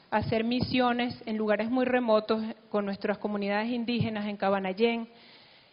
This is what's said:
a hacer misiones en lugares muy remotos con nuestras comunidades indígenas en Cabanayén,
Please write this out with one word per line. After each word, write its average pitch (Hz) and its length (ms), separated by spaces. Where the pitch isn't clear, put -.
a 220 60
hacer 220 260
misiones 240 720
en 220 100
lugares 214 320
muy 254 160
remotos 220 580
con 202 160
nuestras 196 320
comunidades 208 500
indígenas 226 580
en 202 120
Cabanayén, 202 680